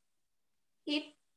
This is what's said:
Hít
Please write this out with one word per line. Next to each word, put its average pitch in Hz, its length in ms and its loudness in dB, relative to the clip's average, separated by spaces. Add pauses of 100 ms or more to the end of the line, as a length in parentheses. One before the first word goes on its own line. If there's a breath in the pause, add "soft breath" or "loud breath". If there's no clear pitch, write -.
(840)
Hít 302 300 0 (220)